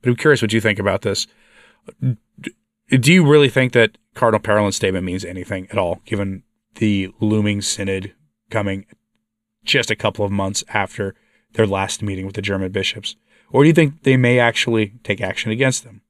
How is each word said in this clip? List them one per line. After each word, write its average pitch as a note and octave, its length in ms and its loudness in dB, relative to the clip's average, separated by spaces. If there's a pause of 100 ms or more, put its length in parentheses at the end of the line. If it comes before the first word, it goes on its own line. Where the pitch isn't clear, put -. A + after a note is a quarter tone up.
But B2 80 0
I'm A#2+ 60 2
curious C#3+ 260 4
what A2 120 -2
you A2+ 80 2
think G#2+ 160 0
about G2 240 -2
this. G2 240 -4 (720)
D-, - 560 -8 (400)
do C3 160 4
you F3+ 160 6
really C#3+ 220 6
think B2+ 240 0
that A2+ 240 2 (160)
Cardinal A2 260 2
Parolin's G#2 360 0
statement F#2+ 300 -2
means F2+ 200 -6
anything F#2 460 -10
at G#2 80 -2
all, F2 260 -4
given G2 380 -6 (320)
the G2 440 -2
looming G#2 440 0
synod G2 500 -6 (380)
coming G2 340 -4 (800)
just - 260 0
a A2 60 0
couple G#2 280 -2
of G2 80 -2
months G2 380 -4
after G2 460 -4 (380)
their A2 120 2
last G2 380 -4
meeting F#2+ 240 -6
with G2 80 -12
the G#2 80 -8
German F#2+ 280 -4
bishops? G2+ 440 -6 (360)
Or C3 120 4
do D3+ 40 8
you E3 60 6
think D3+ 300 2
they C3 140 4
may B2 220 4
actually A2+ 540 0 (100)
take G2+ 160 -4
action G2 320 -6
against B2+ 320 0
them? G2+ 260 -20